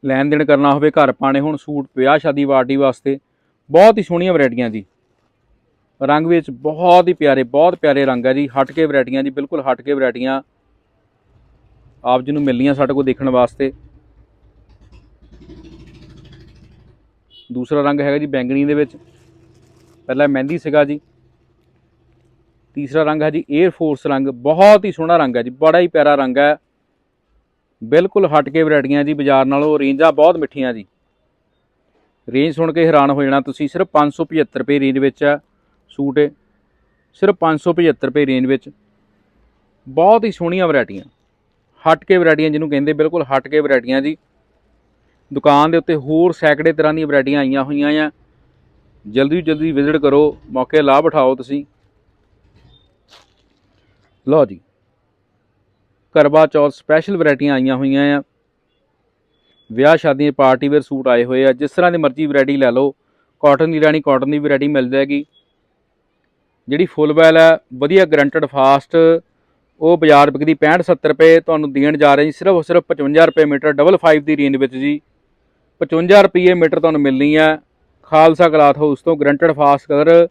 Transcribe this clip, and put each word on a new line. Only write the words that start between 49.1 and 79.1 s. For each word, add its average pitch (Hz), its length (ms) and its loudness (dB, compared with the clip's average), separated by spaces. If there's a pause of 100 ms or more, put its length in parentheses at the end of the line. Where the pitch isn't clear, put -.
ਜਲਦੀ 156 300 -4
ਵਿਜ਼ਿਟ 143 260 -2
ਕਰੋ, 143 400 0 (140)
ਮੌਕੇ 131 300 -2
ਲਾਭ 143 240 2
ਉਠਾਓ 139 300 0
ਤੁਸੀਂ। 139 300 -12 (2500)
ਲਓ 143 180 2
ਜੀ, 95 140 -18 (1600)
ਕਰਵਾ 151 320 4
ਚੌਥ 147 260 0
ਸਪੈਸ਼ਲ 165 440 -4
ਵਰਾਇਟੀਆਂ 143 360 0
ਆਈਆਂ 131 240 -2
ਹੋਈਆਂ 135 260 -2 (100)
ਆ, 143 80 -4 (1500)
ਵਿਆਹ 139 280 2
ਸ਼ਾਦੀਆਂ 147 360 0
ਪਾਰਟੀ 131 340 2
ਵੇਅਰ 147 140 0
ਸੂਟ 131 260 -8
ਆਏ 120 180 2
ਹੋਏ 131 200 -2
ਆ, 135 80 4
ਜਿਸ 139 180 -6
ਤਰ੍ਹਾਂ 175 200 0
ਦੀ 175 60 -4
ਮਰਜ਼ੀ 151 280 -4
ਵਰਾਇਟੀ 139 320 0
ਲੈ 131 140 0
ਲਓ। 135 200 -2 (520)
ਕਾਟਨ 147 280 2
ਦੀ 156 80 -4
ਲੈਣੀ, 151 220 2
ਕਾਟਨ 135 300 -2
ਦੀ 147 80 -2
ਵਰਾਇਟੀ 143 300 -2
ਮਿਲ 135 200 -2
ਜਾਏਗੀ। 139 360 -4 (1400)
ਜਿਹੜੀ 147 180 0
ਫੁੱਲ 151 280 -2
ਵੈਲ 160 240 6
ਹੈ, 165 200 6 (180)
ਵਧੀਆ 160 300 2
ਗਾਰੰਟੀਡ 147 400 0
ਫਾਸਟ, 139 500 0 (840)
ਉਹ 170 160 2
ਬਾਜ਼ਾਰ 147 340 4
ਵਿਕਦੀ 143 240 -2
ਪੈਂਹਠ 156 260 0
ਸੱਤਰ 160 280 -2
ਰੁਪਏ, 160 300 4
ਤੁਹਾਨੂੰ 151 340 -4
ਦੇਣ 143 240 -2
ਜਾ 143 180 4
ਰਹੇ 147 100 2
ਜੀ 156 80 -4
ਸਿਰਫ, 180 320 -2
ਸਿਰਫ 170 200 0
ਪਚਵੰਜਾ 151 400 2
ਰੁਪਏ 156 200 2
ਮੀਟਰ, 147 280 -2
ਡਬਲ 160 240 4
ਫਾਈਵ 156 260 2
ਦੀ 151 140 -2
ਰੇਂਜ 139 200 -2
ਵਿੱਚ 131 160 -2
ਜੀ। 143 260 -6 (800)
ਪਚਵੰਜਾ 175 400 4
ਰੁਪਏ 180 340 2
ਮੀਟਰ 165 240 0
ਤੁਹਾਨੂੰ 160 220 0
ਮਿਲਣੀ 143 360 0
ਹੈ 156 200 2 (460)
ਖਾਲਸਾ 160 460 4
ਕਲਾਥ 147 280 2
ਹਾਊਸ 147 240 -2
ਤੋਂ, 165 140 -2